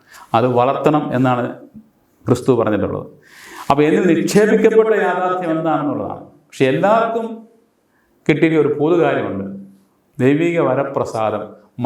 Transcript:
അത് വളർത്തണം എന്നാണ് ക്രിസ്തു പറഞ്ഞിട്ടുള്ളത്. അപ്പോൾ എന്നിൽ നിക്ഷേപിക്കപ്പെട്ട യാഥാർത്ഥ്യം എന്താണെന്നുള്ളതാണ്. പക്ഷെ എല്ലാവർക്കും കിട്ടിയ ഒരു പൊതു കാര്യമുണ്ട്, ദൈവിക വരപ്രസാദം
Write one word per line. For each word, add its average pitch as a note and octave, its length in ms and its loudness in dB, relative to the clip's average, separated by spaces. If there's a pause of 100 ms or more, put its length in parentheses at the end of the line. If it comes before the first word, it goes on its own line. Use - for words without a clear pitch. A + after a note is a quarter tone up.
(360)
അത് A#2 100 2 (120)
വളർത്തണം C#3+ 460 2 (140)
എന്നാണ് B2 260 2 (800)
ക്രിസ്തു B2+ 340 2
പറഞ്ഞിട്ടുള്ളത്. G2+ 460 -2 (640)
അപ്പോൾ C#3+ 180 4
എന്നിൽ F#3+ 220 0
നിക്ഷേപിക്കപ്പെട്ട G#3+ 800 2 (140)
യാഥാർത്ഥ്യം F3+ 500 -2
എന്താണെന്നുള്ളതാണ്. D3 680 -4 (260)
പക്ഷെ - 240 -2
എല്ലാവർക്കും A3+ 540 0 (1000)
കിട്ടിയ D#3+ 360 2
ഒരു - 160 2
പൊതു D#3+ 240 2
കാര്യമുണ്ട്, G#2 440 -2 (760)
ദൈവിക E3 360 2 (100)
വരപ്രസാദം A#2 760 -4 (420)